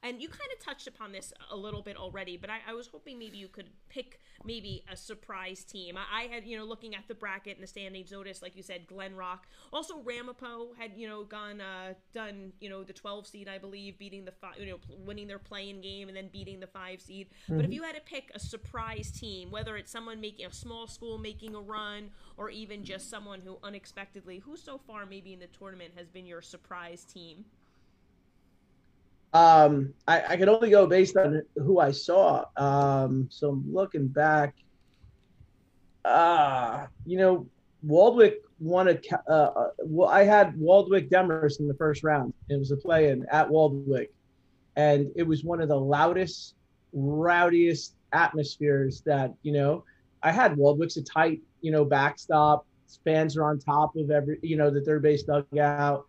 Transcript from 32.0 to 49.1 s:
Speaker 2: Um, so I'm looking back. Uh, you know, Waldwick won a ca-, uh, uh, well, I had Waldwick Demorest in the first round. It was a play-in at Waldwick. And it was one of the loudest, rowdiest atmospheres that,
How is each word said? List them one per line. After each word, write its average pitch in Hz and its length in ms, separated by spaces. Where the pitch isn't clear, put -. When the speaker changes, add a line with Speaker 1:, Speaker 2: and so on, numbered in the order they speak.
Speaker 2:
Um, 135 760
so 147 200
I'm 139 220
looking 170 360
back. 147 460
Uh, 131 840
you 175 120
know, 185 280
Waldwick 208 560
won 180 300
a 170 60
ca-, - 340
uh, 151 40
uh, 147 360
well, 160 240
I 196 160
had 196 340
Waldwick 180 520
Demorest 160 500
in 147 80
the 139 60
first 151 280
round. 143 320
It 143 100
was 135 140
a 143 40
play-in 147 540
at 151 180
Waldwick. 139 640
And 147 380
it 170 80
was 156 220
one 165 160
of 160 80
the 147 100
loudest, 160 760
rowdiest 170 1040
atmospheres 143 920
that, 139 260